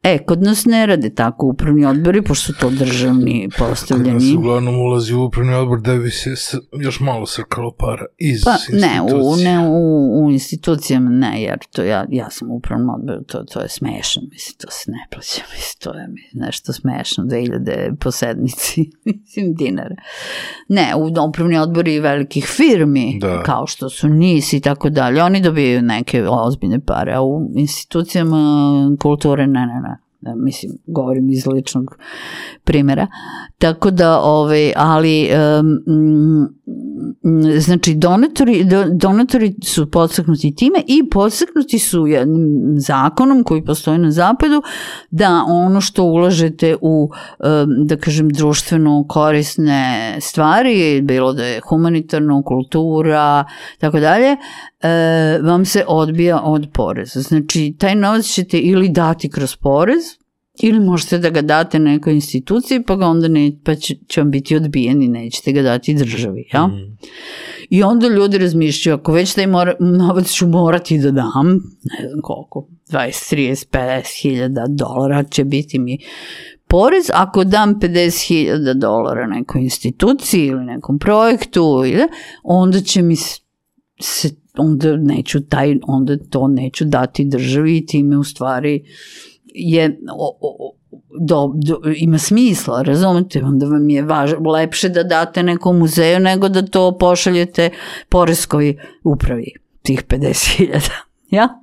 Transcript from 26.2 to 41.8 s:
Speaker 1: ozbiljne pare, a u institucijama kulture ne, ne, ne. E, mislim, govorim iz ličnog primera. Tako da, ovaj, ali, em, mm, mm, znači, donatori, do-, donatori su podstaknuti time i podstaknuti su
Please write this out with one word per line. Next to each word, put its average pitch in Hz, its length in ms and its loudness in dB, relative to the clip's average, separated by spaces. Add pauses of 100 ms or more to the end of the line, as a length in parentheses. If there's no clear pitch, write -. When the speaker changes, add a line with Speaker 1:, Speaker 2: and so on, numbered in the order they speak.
Speaker 1:
ozbiljne 120 560 -2
pare, - 340 -4
a 131 80 -2
u 139 320 -2
institucijama 160 840 -2 (580)
kulture 143 500 0
ne, 135 140 0
ne, 120 220 -4
ne. - 160 -12 (240)
E, 117 140 -10
mislim, 139 360 -6 (140)
govorim 131 440 -2
iz 131 160 -2
ličnog 135 500 -4 (680)
primera. 143 420 2 (520)
Tako 165 320 2
da, 170 300 4
ovaj, 151 560 2
ali, 156 460 4
em, 151 440 4 (200)
mm, 156 560 4 (840)
mm, 156 340 4
znači, 165 360 2
donatori, 208 680 2
do-, 190 260 4
donatori 202 640 2 (100)
su 151 260 -2
podstaknuti 165 640 0
time 320 240 2 (100)
i 277 220 2
podstaknuti 220 680 0
su 165 280 0